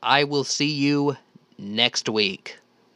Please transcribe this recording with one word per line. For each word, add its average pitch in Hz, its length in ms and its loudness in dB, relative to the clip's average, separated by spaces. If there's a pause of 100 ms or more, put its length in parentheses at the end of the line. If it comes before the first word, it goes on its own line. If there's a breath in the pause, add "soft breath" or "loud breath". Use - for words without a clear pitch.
I 135 220 2
will 143 220 0
see 147 260 -2
you 143 460 0 (420)
next 107 500 -2
week. 107 480 -2 (400)